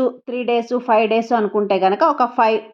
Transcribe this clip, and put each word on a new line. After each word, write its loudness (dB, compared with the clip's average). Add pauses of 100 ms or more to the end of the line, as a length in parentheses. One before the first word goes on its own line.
(220)
త్రీ -8
డేస్, -2
ఫైవ్ 2
డేస్ -2
అనుకుంటే 0
కనుక 2
ఒక 2
ఫైవ్, 0 (160)